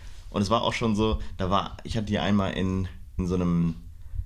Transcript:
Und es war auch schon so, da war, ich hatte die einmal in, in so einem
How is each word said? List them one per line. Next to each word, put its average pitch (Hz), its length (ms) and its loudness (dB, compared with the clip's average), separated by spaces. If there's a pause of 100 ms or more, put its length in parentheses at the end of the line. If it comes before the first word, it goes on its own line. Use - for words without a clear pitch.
(300)
Und 98 120 0
es 98 80 0
war 117 120 4
auch 117 120 2
schon 110 220 2
so, 110 240 2 (180)
da 95 120 0
war, 95 340 0
ich - 140 -4
hatte 107 100 -2
die 104 120 2
einmal 98 340 2
in, 95 340 0 (300)
in 92 100 0
so 92 80 2
einem 85 400 2 (500)